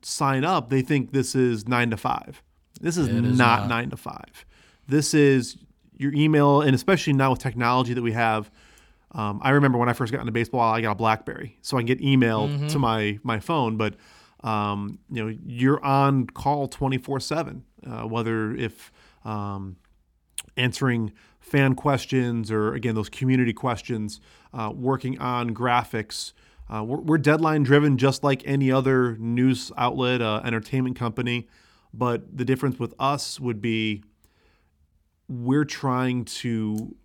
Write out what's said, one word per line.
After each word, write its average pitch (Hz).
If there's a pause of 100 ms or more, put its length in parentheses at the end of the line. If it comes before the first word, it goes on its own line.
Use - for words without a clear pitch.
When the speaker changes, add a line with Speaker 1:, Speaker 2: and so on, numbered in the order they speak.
Speaker 1:
sign 135
up, 160
they 135
think 131
this 135
is 120
nine 120
to 110
five. - (380)
This 165
is 156
Speaker 2:
It 117
is 127
Speaker 1:
not 117
Speaker 2:
not. 101
Speaker 1:
nine 120
to 127
five. - (420)
This 143
is 139 (400)
your 139
email, 147
and 139
especially 151
now 135
with 123
technology 120
that 120
we 113
have, 110 (640)
um, 104
I 135
remember 139
when 120
I 117
first 113
got 131
into 117
baseball, 117
I 113
got 110
a 101
BlackBerry, -
so 139
I -
can 117
get 127
email 123
Speaker 2:
Mm-hmm. 143
Speaker 1:
to 151
my, 110
my 113
phone. 120
But, 107 (480)
um, 104 (120)
you 113
know, 110 (120)
you're 127
on 139
call 143
twenty-four 135
seven, 147 (220)
uh, 113
whether 110
if, - (340)
um, 101 (800)
answering 120 (280)
fan 139
questions 127
or, 110
again, 120
those 107
community 127
questions, 110 (320)
uh, 110
working 131
on 123
graphics, 120 (360)
uh, 110
we're, 123
we're 156
deadline 156
driven, 143
just 131
like 139
any 139
other 127
news 123
outlet, 123
uh, 110
entertainment 127
company. 120 (460)
But 120
the 127
difference 131
with 117
us 143
would 120
be 110 (1200)
we're 131
trying 127
to 110